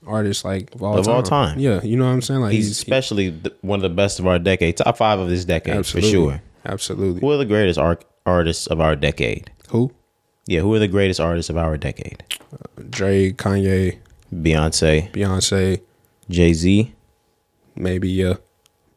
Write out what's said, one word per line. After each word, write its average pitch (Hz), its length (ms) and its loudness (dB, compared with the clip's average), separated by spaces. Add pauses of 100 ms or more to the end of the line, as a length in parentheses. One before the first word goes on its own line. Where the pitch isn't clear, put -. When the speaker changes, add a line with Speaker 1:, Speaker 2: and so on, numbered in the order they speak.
Speaker 1:
artists, 104 380 -4
like, 95 280 -6
of 123 80 -14
all 104 160 0
Speaker 2:
Of 95 80 2
Speaker 1:
time. 113 100 2
Speaker 2:
all 123 80 0
time. 113 360 0
Speaker 1:
Yeah, 120 240 0
you 117 140 -2
know 127 80 2
what 127 60 2
I'm 127 100 0
saying? 135 180 -4
Like, 110 140 0
Speaker 2:
He's 110 140 0
Speaker 1:
he's, 104 100 -6
Speaker 2:
especially 113 540 -2
the, 80 300 -10
one 101 160 -4
of 95 60 -2
the 92 100 0
best 101 260 0
of 92 80 0
our 90 120 4
decade. 87 380 0
Top - 200 2
five 107 220 2
of 90 100 -2
this 90 140 0
decade, 87 320 -2
Speaker 1:
Absolutely. 101 340 0
Speaker 2:
for 104 60 2
sure. 76 260 2 (240)
Speaker 1:
Absolutely. 98 540 -4
Speaker 2:
Who 139 120 0
are 147 60 0
the 139 80 -2
greatest 101 320 2
ar-, 82 220 2 (260)
artists 87 420 0
of 80 120 -2
our 78 160 4
decade? 67 560 -4 (200)
Speaker 1:
Who? 123 200 0 (540)
Speaker 2:
Yeah, 85 160 0
who 104 120 2
are 110 60 2
the 104 80 2
greatest 95 320 2
artists 85 300 -2
of 78 80 -2
our 80 200 0
decade? - 460 -10 (300)
Speaker 1:
Uh, - 360 -20
Drake, 98 480 2
Kanye. 95 600 0 (360)
Speaker 2:
Beyonce. 80 800 2
Speaker 1:
Beyonce. 95 720 0 (480)
Speaker 2:
Jay-Z. 87 640 4 (800)
Speaker 1:
Maybe, 92 340 -4
yeah. 92 260 0 (600)